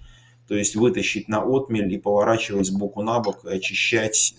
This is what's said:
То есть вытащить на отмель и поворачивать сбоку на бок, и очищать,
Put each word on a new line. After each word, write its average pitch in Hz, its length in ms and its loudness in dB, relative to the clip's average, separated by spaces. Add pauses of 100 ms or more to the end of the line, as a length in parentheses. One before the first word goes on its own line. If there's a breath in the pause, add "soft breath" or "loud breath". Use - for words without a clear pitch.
(480 soft breath)
То 104 80 -2
есть 101 200 -2
вытащить 107 540 0
на 107 140 0
отмель 117 500 0
и 98 60 -2
поворачивать 104 680 2
сбоку 98 360 -4
на 117 160 0
бок, 101 260 -4
и 101 100 -10
очищать, - 840 0